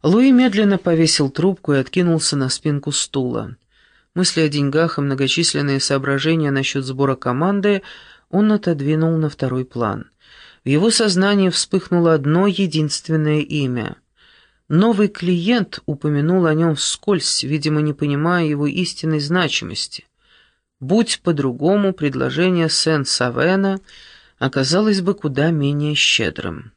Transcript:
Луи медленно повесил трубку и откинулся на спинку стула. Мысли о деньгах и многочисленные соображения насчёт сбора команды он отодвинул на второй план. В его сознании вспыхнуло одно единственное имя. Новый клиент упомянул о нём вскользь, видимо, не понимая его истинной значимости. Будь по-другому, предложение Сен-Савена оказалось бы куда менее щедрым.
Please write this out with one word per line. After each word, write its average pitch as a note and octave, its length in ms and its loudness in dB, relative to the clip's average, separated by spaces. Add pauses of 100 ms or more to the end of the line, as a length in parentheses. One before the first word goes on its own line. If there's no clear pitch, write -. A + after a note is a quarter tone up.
Луи A#3 280 6
медленно G#3+ 460 4
повесил D#3+ 520 2
трубку D#3+ 440 0
и C#3 40 4
откинулся D#3+ 600 0
на C3 120 -2
спинку C#3+ 420 -4
стула. B2 680 -4 (560)
Мысли F3 280 0
о D#3 60 4
деньгах D3 500 0
и D3 40 -2
многочисленные C#3 800 0
соображения C#3 720 0
насчёт C3+ 340 -2
сбора C3+ 300 -2
команды F#3+ 680 0 (480)
он G#3+ 220 2
отодвинул D#3+ 680 0
на D#3 120 0
второй B2+ 360 -4
план. G#2+ 440 -6 (540)
В C3 60 -4
его D#3+ 220 4
сознании G3 580 2
вспыхнуло F3 640 0
одно D#3 340 2
единственное D#3 920 0
имя. C3 560 -4 (720)
Новый G3+ 400 4
клиент F#3 760 -2
упомянул D3+ 600 0
о D#3 80 2
нём D#3+ 220 2
вскользь, - 680 -2
видимо, D3+ 380 -2
не D3+ 120 -2
понимая D#3 520 0
его D3 220 -2
истинной D#3+ 520 -4
значимости. - 840 -4 (760)
Будь F#3 440 -2
по-другому, D#3+ 680 0
предложение D3+ 760 -2
Сен-Савена D#3+ 1120 0 (580)
оказалось E3+ 640 0
бы F#3+ 140 0
куда D3 340 0
менее D3 460 0
щедрым. - 800 -4